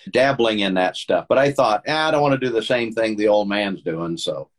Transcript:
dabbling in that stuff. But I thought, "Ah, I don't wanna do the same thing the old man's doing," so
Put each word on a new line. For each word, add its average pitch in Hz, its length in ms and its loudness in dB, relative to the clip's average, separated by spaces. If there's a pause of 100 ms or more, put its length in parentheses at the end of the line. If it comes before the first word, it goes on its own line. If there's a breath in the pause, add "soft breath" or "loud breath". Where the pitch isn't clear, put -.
(100)
dabbling 117 500 2
in 95 140 0
that 92 220 0
stuff. - 320 -2
But 123 100 2
I 143 140 4
thought, 110 360 2
"Ah, 156 200 0
I - 20 0
don't 151 120 2
wanna 139 160 2
do 127 120 -2
the 113 120 0
same 117 300 -2
thing 110 240 -2
the 107 120 2
old 104 200 2
man's 101 340 -2
doing," 85 360 -6
so 76 400 -8